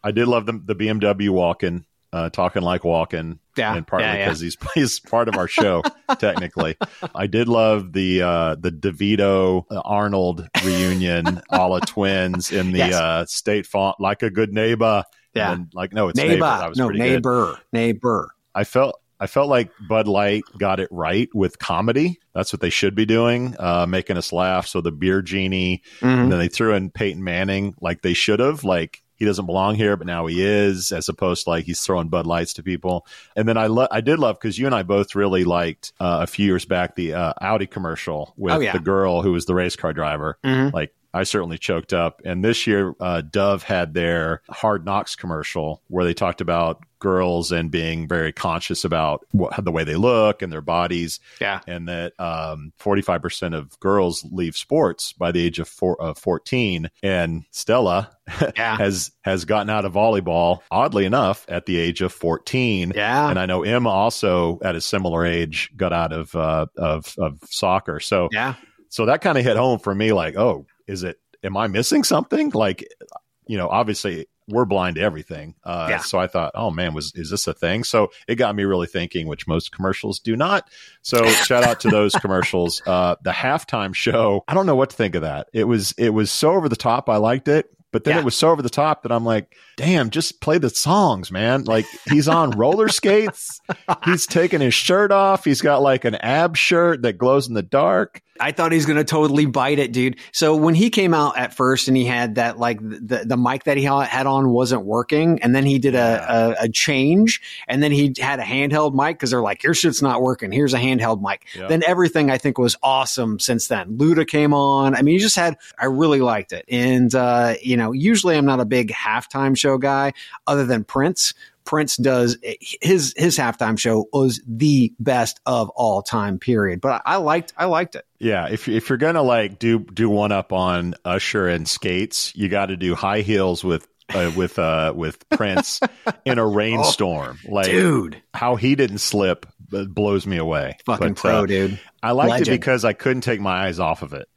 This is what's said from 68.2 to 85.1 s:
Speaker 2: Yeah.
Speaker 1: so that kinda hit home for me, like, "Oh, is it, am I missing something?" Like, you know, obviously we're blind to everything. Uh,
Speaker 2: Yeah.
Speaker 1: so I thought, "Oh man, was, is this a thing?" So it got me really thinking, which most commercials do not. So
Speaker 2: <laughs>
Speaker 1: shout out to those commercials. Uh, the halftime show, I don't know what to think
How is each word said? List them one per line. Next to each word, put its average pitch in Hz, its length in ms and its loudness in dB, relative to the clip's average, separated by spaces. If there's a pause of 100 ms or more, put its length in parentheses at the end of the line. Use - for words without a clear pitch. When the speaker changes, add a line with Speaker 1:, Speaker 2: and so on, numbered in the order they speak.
Speaker 2:
Yeah. 120 220 -4 (340)
Speaker 1:
so - 160 -2
that 139 160 2
kinda 156 200 2
hit 123 140 2
home 120 240 2
for 98 160 -4
me, 110 160 2
like, 82 240 0
"Oh, 95 300 0 (220)
is 95 160 -8
it, 87 140 -8 (260)
am 98 140 -6
I 110 100 -2
missing 120 360 0
something?" - 480 0
Like, 104 360 -2 (600)
you 110 100 -4
know, 87 100 -2
obviously 98 600 -2 (200)
we're 117 180 0
blind 92 320 0
to 85 40 -2
everything. 78 600 -6
Uh, 87 260 -6
Speaker 2:
Yeah. 101 80 -2
Speaker 1:
so 90 220 -4
I 92 80 0
thought, 85 260 -4
"Oh 110 160 -4
man, 85 240 -4
was, 76 220 -8
is 80 160 -10
this 104 160 -4
a 80 60 -4
thing?" 98 300 -2
So 107 280 0 (160)
it 117 80 -2
got 113 200 0
me 101 80 -2
really 95 240 0
thinking, 85 400 -6
which 73 200 -10
most 80 240 -2
commercials 95 480 -4
do 113 160 -4
not. 175 340 0 (320)
So 117 240 2
Speaker 2:
<laughs> 110 220 4
Speaker 1:
shout 123 160 4
out 117 180 2
to 117 80 2
those 104 240 4
commercials. 90 720 0
Uh, 90 380 2
the 92 80 -2
halftime 123 640 -4
show, 113 520 2
I - 60 -2
don't 190 140 4
know 156 80 4
what 131 160 2
to - 40 -20
think 95 200 -2